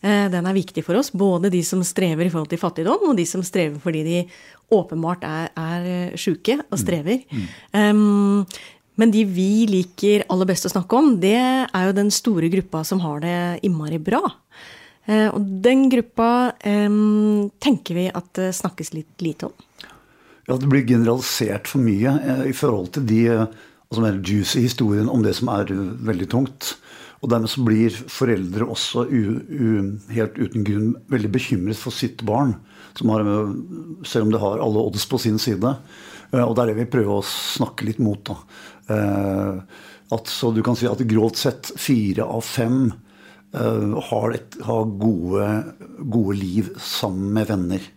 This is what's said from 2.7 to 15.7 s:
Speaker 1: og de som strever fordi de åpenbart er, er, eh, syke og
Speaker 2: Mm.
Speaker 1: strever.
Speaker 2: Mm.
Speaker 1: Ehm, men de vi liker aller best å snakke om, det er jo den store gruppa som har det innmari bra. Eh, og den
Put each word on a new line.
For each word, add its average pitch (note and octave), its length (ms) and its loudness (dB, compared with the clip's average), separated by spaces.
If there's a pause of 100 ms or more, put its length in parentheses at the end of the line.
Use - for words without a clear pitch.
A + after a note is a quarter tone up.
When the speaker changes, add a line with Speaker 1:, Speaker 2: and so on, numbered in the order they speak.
Speaker 1:
og A#3+ 60 4
de F3 80 2
som F#3 180 -4
strever D#3 380 -2
fordi D#3 240 -2
de F3 240 0 (420)
åpenbart F3 520 0
er, D#3+ 340 -6
er, E3 300 -4
eh, F3+ 300 -4
syke G#3 420 0
og G#3 200 -6
Speaker 2:
Mm. A2 60 -2
Speaker 1:
strever. F3 460 -2
Speaker 2:
Mm. G#2+ 180 -6 (240)
Speaker 1:
Ehm, G3+ 760 4 (500)
men A3+ 140 6
de G#3+ 140 4
vi G3 420 2
liker G3+ 640 2
aller F#3 160 2
best F#3 220 0
å F3+ 60 -2
snakke F#3 200 -2
om, B3+ 280 6
det G3 180 4 (340)
er F#3 140 0
jo G3 60 2
den G3+ 180 2
store E3+ 400 0
gruppa F3 340 -2
som F#3+ 140 -2
har D3+ 220 -2
det F3 420 -2
innmari D#3 400 -2
bra. A3+ 200 0 (840)
Eh, G#3+ 220 4
og F#3+ 340 -2
den C4 260 6